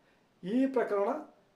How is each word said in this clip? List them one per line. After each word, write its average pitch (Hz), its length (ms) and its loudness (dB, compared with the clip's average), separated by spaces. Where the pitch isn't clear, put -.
ಈ 240 220 2
ಪ್ರಕರಣ, 208 420 0